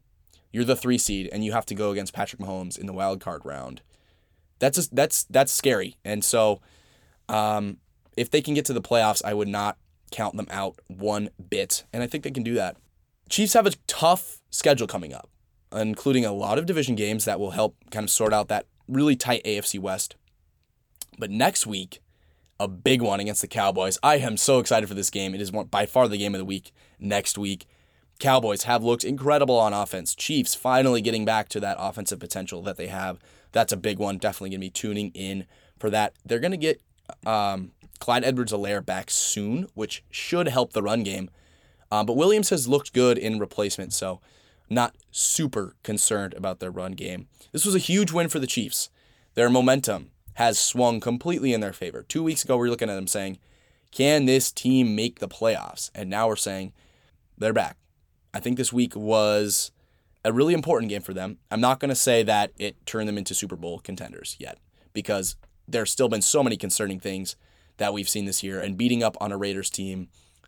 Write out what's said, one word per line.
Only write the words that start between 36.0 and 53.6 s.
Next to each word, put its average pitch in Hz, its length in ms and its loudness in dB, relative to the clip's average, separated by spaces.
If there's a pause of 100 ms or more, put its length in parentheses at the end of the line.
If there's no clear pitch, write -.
They're 117 160 -2
gonna 180 200 -2
get, 156 240 -2 (420)
um, 101 480 -2 (260)
Clyde 123 260 2
Edwards-Helaire 107 600 0
back 95 260 -6
soon, 113 640 -2
which - 380 -8
should 175 380 -2
help 123 260 0
the 107 80 0
run 110 200 0
game. 95 280 -6 (600)
Uh, 107 120 2
but 117 140 0
Williams 196 320 4
has 147 180 0
looked 139 280 2
good 123 240 6
in 110 200 -2
replacement, 98 540 -4
so 92 300 -4 (480)
not 120 260 0 (140)
super 117 720 -2
concerned 101 500 -2
about 92 260 -6
their 92 120 -8
run 92 220 -8
game. 95 360 -10 (240)
This 156 140 0
was 196 80 2
a 190 40 6
huge 185 340 2
win 170 180 0
for 160 80 -2
the 131 80 -4
Chiefs. - 420 -4 (460)
Their 120 160 6
momentum 127 600 4 (240)
has 117 240 4
swung 117 420 2
completely 127 520 -2
in 110 80 2
their 98 140 -4
favor. - 280 -10
Two 160 200 -4
weeks 160 200 0
ago, 127 140 2
we 120 40 2
were 120 100 2
looking 117 180 -2
at 101 60 -2
them 95 120 -6
saying, 98 320 -4 (520)